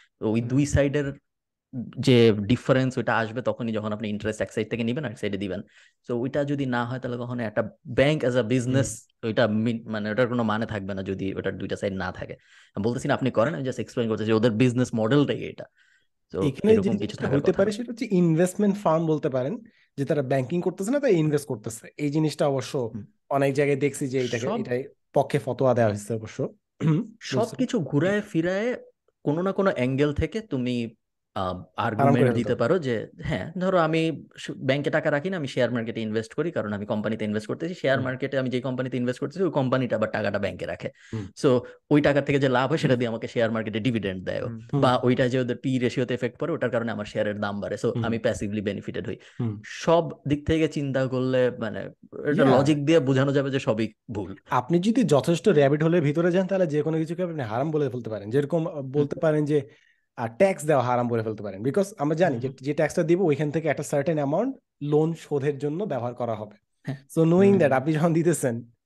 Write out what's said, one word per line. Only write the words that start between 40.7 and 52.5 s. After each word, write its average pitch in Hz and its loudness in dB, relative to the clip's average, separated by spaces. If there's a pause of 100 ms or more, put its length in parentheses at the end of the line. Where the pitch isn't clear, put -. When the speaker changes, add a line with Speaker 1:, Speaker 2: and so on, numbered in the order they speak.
Speaker 3:
হুম। 107 -6 (100)
Speaker 1:
So, 123 4 (300)
ওই 147 6
টাকা 143 4
থেকে 143 2
যে 135 2
লাভ 127 2
হয়, 160 0
সেটা 131 4
দিয়ে 120 0
আমাকে 113 -6
শেয়ার 113 0
মার্কেটে 110 -2
ডিভিডেন্ড 98 -2
দেয়। 101 -4
Speaker 2:
হুম। 113 -8 (220)
Speaker 1:
বা 127 4
Speaker 3:
হুম। 120 0
Speaker 1:
ওইটা 127 4
যে 127 0
ওদের 123 -2
পি 131 -2
রেশিওতে 123 0
এফেক্ট 120 -4
পড়ে, 151 -4
ওটার 123 -2
কারণে 117 -2
আমার 104 -6
শেয়ারের 104 -2
দাম 101 -4
বাড়ে। 98 -6
So, 117 -2
Speaker 3:
হুম। 117 -2
Speaker 1:
আমি 113 -2
প্যাসিভলি 107 -2
বেনিফিটেড 98 -6
হই। - -8 (240)
Speaker 3:
হুম। 107 -4
Speaker 1:
সব 165 0 (180)
দিক 147 -2
থেকে 160 2
চিন্তা 135 -2
করলে, 127 2
মানে, 101 -8 (360)
এটা 147 4
Speaker 3:
Yeah। 131 6